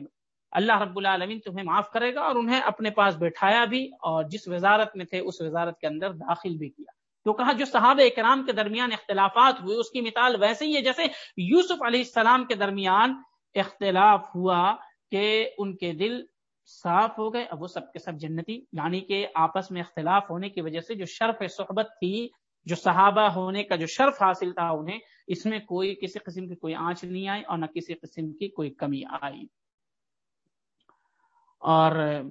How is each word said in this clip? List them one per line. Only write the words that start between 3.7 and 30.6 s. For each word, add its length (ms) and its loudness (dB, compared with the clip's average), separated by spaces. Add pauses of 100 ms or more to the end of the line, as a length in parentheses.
اور 380 -4
جس 240 -10
وزارت 480 2
میں 80 -10
تھے 140 -6
اس 220 -6
وزارت 380 -4
کے 80 -6
اندر 260 -4
داخل 440 -6
بھی 120 -8
کیا۔ 380 -20 (180)
تو 80 4
کہا 200 0
جو 120 0
صحابہ 520 6
کرام 280 4
کے 80 -2
درمیان 400 -2
اختلافات 680 4
ہوئے 160 -4
اس 140 -4
کی 100 -4
مثال 400 2
ویسے 240 2
ہی 120 0
ہے 40 2
جیسے 220 0 (340)
یوسف 460 2
علیہ 180 2
السلام 440 4
کے 100 -4
درمیان 680 2 (320)
اختلاف 800 4
ہوا 420 2 (340)
کہ 480 0
ان 180 -6
کے 160 -6
دل 300 -4 (440)
صاف 520 0
ہو 160 -4
گئے، 160 -4
اب 120 -10
وہ 40 -8
سب 260 -12
کے 60 -16
سب 160 -10
جنتی، 400 -8 (180)
یعنی 280 -4
کہ 340 -4
آپس 360 0
میں 100 -6
اختلاف 500 0
ہونے 200 -8
کی 100 -8
وجہ 200 -6
سے 140 -10
جو 100 -8
شرف 380 -2 (140)
صحبت 300 -4 (120)
تھی، 300 -4 (360)
جو 100 -6
صحابہ 460 4
ہونے 440 0
کا 120 -2
جو 100 -4
شرف 360 0
حاصل 300 0
تھا 180 -2
انہیں، 280 -4 (280)
اس 200 -6
میں 120 -2
کوئی 360 -4
کسی 240 -10
قسم 300 -12
کی 60 -14
کوئی 200 -8
آنچ 300 -6
نہیں 240 -8
آئی 140 -6
اور 160 -6
نہ 80 -4
کسی 280 -10
قسم 380 -10
کی 160 -8
کوئی 220 -8
کمی 320 -6 (180)
آئی۔ 220 -10 (2250)